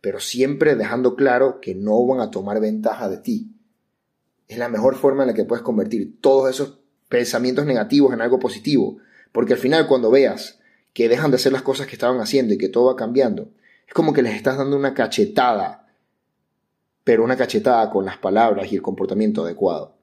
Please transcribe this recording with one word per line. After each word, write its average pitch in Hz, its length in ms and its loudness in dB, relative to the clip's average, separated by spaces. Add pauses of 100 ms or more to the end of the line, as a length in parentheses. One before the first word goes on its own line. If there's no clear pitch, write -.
pero 98 180 -6
siempre 139 560 0
dejando 120 400 0
claro 131 460 2
que 95 120 -10
no 107 320 0
van 131 140 0
a 110 120 -4
tomar 101 280 -4
ventaja 107 480 -2
de 92 100 -6
ti. - 360 -8 (960)
Es 110 80 -14
la 120 100 -4
mejor 120 280 0
forma 139 280 2
en 127 40 2
la 117 60 -2
que 107 120 0
puedes 117 180 -4
convertir 110 560 -4
todos 135 300 4
esos 135 300 -8 (280)
pensamientos 123 580 -2
negativos 131 480 2
en 113 60 -6
algo 123 200 2
positivo, - 580 -2 (340)
porque 117 220 0
al - 60 0
final 151 280 2
cuando 123 240 4
veas 127 480 2 (340)
que 117 160 0
dejan 147 200 2
de 127 60 4
hacer 131 160 2
las 131 100 -2
cosas 135 240 -4
que - 80 -16
estaban 123 280 -2
haciendo 110 340 0
y - 20 -8
que 95 120 -2
todo 120 160 2
va 127 100 4
cambiando, 120 560 -2 (360)
es - 60 -20
como 160 200 2
que 135 100 4
les 110 100 -2
estás 131 240 -2
dando 139 180 -2
una 139 200 -2
cachetada, 110 920 0 (1160)
pero 113 200 4
una 127 140 0
cachetada 113 540 0
con 98 120 -2
las 95 140 -8
palabras 101 540 0
y 98 60 -2
el - 40 -4
comportamiento 98 640 -2
adecuado. 85 600 -4